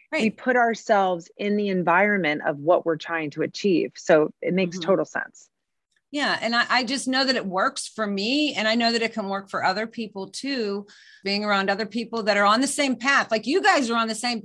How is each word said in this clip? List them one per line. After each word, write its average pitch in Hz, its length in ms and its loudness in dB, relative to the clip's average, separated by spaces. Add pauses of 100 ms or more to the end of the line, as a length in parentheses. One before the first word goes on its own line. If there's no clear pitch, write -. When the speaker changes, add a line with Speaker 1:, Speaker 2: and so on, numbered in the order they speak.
(120)
Speaker 1:
we 311 60 -2
Speaker 2:
Right. 220 180 0
Speaker 1:
put 247 200 0
ourselves 196 840 2
in 208 180 0
the 208 120 0
environment 180 800 2
of 147 120 -2
what 156 280 2
we're 160 120 0
trying 160 320 -6
to 156 120 -4
achieve. 160 540 0
So 156 340 4 (120)
it - 120 -2
makes 185 240 0
Speaker 2:
Mm-hmm. 165 120 -6
Speaker 1:
total 165 160 2
sense. - 420 -10 (640)
Speaker 2:
Yeah. 254 300 -2
And 233 140 -2
I, 240 140 0
I 247 160 2
just 254 240 -4
know 262 160 0
that 262 120 -4
it 185 100 -4
works 196 420 -2
for 220 180 -6
me. 226 480 -2
And 208 140 -2
I 226 60 2
know 233 180 2
that 233 100 0
it 226 100 -2
can 202 160 -6
work 196 220 -6
for 170 140 -6
other 190 220 0
people 208 440 -10
too, 208 560 -6 (380)
being 202 200 -2
around 196 240 0
other 202 180 0
people 233 380 -6
that 202 120 2
are 202 80 4
on 208 160 6
the 269 60 2
same 269 300 0
path. 262 340 2
Like 220 160 -2
you 311 160 2
guys 294 280 4
are 233 60 0
on 226 120 0
the 220 60 -4
same, 240 300 -4